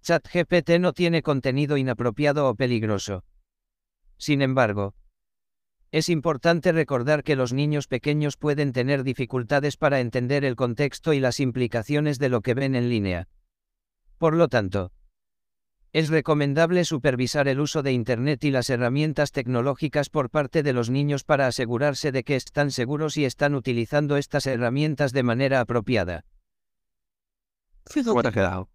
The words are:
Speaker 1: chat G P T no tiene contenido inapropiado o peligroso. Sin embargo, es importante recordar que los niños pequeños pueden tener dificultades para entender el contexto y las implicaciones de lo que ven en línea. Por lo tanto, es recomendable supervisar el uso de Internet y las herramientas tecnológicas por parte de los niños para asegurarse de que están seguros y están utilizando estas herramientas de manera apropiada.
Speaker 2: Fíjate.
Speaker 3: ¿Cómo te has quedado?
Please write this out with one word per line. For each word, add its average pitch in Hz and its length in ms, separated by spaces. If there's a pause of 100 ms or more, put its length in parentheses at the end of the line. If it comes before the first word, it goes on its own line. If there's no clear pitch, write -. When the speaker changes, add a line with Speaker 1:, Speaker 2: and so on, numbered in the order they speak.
Speaker 1:
chat 170 240
G 175 180
P 175 180
T 170 180
no 175 120
tiene 170 300
contenido 139 540
inapropiado 131 720
o 113 80
peligroso. 107 680 (920)
Sin 139 260
embargo, 107 540 (960)
es 156 160
importante 165 640
recordar 147 500
que 147 140
los 127 160
niños 147 340
pequeños 147 500
pueden 147 360
tener 131 320
dificultades 131 720
para 139 240
entender 123 440
el 127 120
contexto 131 560
y 139 80
las 127 180
implicaciones 131 800
de 135 120
lo 120 120
que 123 120
ven 135 200
en 120 140
línea. 98 400 (920)
Por 160 160
lo 165 140
tanto, 98 440 (1000)
es 156 180
recomendable 160 720
supervisar 135 640
el 135 100
uso 147 240
de 135 100
Internet 123 520
y 147 60
las 127 180
herramientas 135 640
tecnológicas 131 800
por 135 180
parte 151 340
de 139 120
los 120 160
niños 143 340
para 139 220
asegurarse 127 680
de 131 100
que 143 140
están 143 340
seguros 143 460
y 151 80
están 143 300
utilizando 139 640
estas 143 280
herramientas 135 680
de 135 100
manera 127 380
apropiada. 104 680 (1600)
Speaker 2:
Fíjate. 240 240
Speaker 3:
¿Cómo 120 100
te 123 80
has 110 60
quedado? 92 400